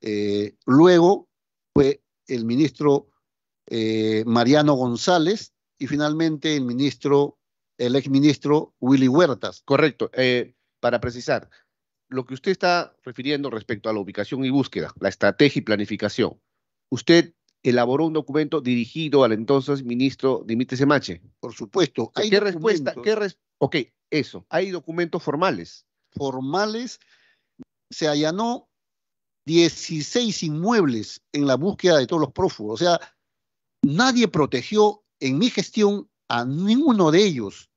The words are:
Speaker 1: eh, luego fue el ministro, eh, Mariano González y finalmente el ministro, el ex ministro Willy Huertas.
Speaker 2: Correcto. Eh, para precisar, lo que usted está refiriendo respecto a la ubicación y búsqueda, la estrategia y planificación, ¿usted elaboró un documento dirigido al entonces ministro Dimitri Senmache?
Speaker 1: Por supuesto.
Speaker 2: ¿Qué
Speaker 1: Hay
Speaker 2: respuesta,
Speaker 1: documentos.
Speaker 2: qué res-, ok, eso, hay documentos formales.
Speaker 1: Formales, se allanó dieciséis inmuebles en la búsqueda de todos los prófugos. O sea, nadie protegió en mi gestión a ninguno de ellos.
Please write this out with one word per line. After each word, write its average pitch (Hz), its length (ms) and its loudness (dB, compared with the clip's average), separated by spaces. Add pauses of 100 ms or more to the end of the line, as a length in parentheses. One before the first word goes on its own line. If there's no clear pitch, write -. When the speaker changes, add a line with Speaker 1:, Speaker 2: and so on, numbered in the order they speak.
Speaker 1:
eh, 104 560 -4 (100)
luego 175 600 6 (440)
fue 143 300 0 (240)
el 120 180 -6
ministro, 139 680 0 (580)
eh, 110 580 -2
Mariano 135 480 4
González 151 800 0 (260)
y 139 80 -10
finalmente 151 720 -2
el 135 80 -2
ministro, 139 720 0 (420)
el 123 180 0
ex 139 140 -2
ministro 143 680 2
Willy 131 300 4
Huertas. 127 560 2
Speaker 2:
Correcto. 139 480 0
Eh, 123 420 -2 (260)
para 120 200 0
precisar, 120 480 -6 (600)
lo 127 180 -8
que 135 80 -12
usted 135 160 -6
está 180 520 0
refiriendo 139 460 -6
respecto 110 400 -8
a 110 60 -2
la 107 60 -4
ubicación 101 440 -8
y 131 60 -2
búsqueda, 104 500 -4
la 98 80 0
estrategia 101 520 2
y - 20 -12
planificación, 104 760 -4 (520)
¿usted 165 420 2 (300)
elaboró 123 440 0
un 160 60 -4
documento 151 480 -4
dirigido 131 640 0
al 113 80 2
entonces 135 500 -2
ministro 127 640 -2
Dimitri 120 300 -4
Senmache? 131 460 0 (180)
Speaker 1:
Por 120 140 -12
supuesto. 120 600 -4
Speaker 2:
¿Qué - 80 -2
Speaker 1:
Hay 214 80 -2
Speaker 2:
respuesta, 190 600 0
Speaker 1:
documentos. 123 100 -12
Speaker 2:
qué 208 120 0
res-, 208 240 -6 (200)
ok, 143 180 -2 (340)
eso, 120 400 -6
hay 190 200 -2
documentos 170 520 -6
formales. 147 640 -4 (260)
Speaker 1:
Formales, 170 880 -6 (880)
se - 200 -4
allanó 170 600 -4 (800)
dieciséis 170 960 0
inmuebles 160 800 -2 (100)
en 143 140 -2
la 131 100 2
búsqueda 180 400 2
de 131 100 4
todos 170 140 -2
los 139 120 -2
prófugos. 113 480 -4
O 165 40 -2
sea, 175 160 2 (840)
nadie 233 460 2
protegió 180 760 0 (160)
en 135 200 -2
mi 233 100 2
gestión 202 640 -2 (180)
a 120 160 -2
ninguno 196 680 2
de 180 140 6
ellos. 123 520 -6